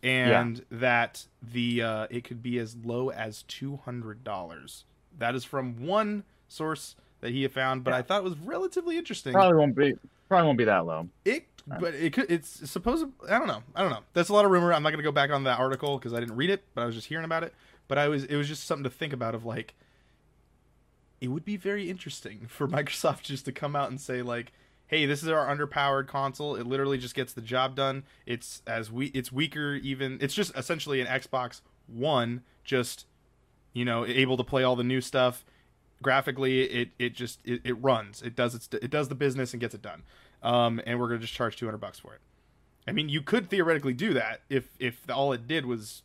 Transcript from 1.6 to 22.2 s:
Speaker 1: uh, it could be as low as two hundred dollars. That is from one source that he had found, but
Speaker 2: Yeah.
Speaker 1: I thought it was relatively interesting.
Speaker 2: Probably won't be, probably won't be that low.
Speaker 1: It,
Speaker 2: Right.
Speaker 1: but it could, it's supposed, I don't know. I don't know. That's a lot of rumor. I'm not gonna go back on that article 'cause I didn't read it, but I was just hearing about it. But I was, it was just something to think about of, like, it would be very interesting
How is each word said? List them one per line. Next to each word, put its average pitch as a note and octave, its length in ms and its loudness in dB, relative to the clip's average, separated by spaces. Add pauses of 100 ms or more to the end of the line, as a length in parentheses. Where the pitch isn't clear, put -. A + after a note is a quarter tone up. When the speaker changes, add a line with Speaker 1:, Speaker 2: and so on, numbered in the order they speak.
Speaker 1:
uh, A2 260 -2
it A#2+ 160 -6
could A#2 180 -12
be A#2+ 160 -2
as A2+ 160 -6
low A#2+ 360 -4
as A2 320 -8
two C#3 420 -10
hundred A#2+ 400 -10
dollars. F2 600 -10 (340)
That A#2+ 160 0
is B2+ 100 -4
from B2+ 400 -6
one G#3 400 0 (240)
source - 480 -8 (240)
that A#2+ 120 -4
he C3+ 100 0
had C3 100 0
found, C3 320 0
but B2+ 60 2
Speaker 2:
Yeah. B2+ 80 2
Speaker 1:
I B2+ 40 -2
thought G3 180 0
it F#3 40 -4
was F3+ 140 -4
relatively E4+ 580 -4
interesting. A3+ 380 -6
Speaker 2:
Probably F#3 240 8
won't C#3 180 6
be, C#3 160 4 (380)
probably F3+ 160 8
won't C#3+ 100 6
be A#2+ 80 6
that F#2+ 220 6
low. E2 240 -4 (160)
Speaker 1:
It, C4 180 -2 (220)
Speaker 2:
Right. C#3+ 140 -8
Speaker 1:
but E3+ 140 -2
it D3+ 200 0
could, C4 160 2
it's E3 400 -2
supposed, C4 360 0 (220)
I G#3+ 100 4
don't D4 80 2
know. A#2 160 -4 (120)
I F3 80 0
don't F#3 80 2
know. A2 120 -4 (120)
That's E3+ 160 4
a - 20 2
lot G#3 140 10
of G3 40 8
rumor. F3 220 6
I'm D3+ 100 4
not D3+ 60 4
gonna D3+ 140 -2
go D3+ 100 0
back C#3+ 180 4
on C#3 140 2
that B2 140 2
article C3 400 0
'cause A#2 160 -6
I A#2 60 0
didn't A#2 160 -6
read D3 120 2
it, G3 160 0 (100)
but C3 60 -4
I A#2+ 60 0
was A#2 80 -4
just A2+ 140 -12
hearing D#3+ 180 -6
about E3 180 0
it. E3 80 -10 (360)
But C#3 100 2
I D3 100 4
was, C#3 160 0
it C#3+ 120 -2
was C#3+ 120 0
just D3+ 160 -8
something C#3+ 200 -4
to C3+ 60 0
think D3+ 220 -6
about A#2 220 -4
of, A2+ 100 -8
like, A2+ 300 -8 (1500)
it B2+ 80 -4
would D3+ 160 -4
be G#3 120 -4
very G3 340 -4
interesting A#2 580 -12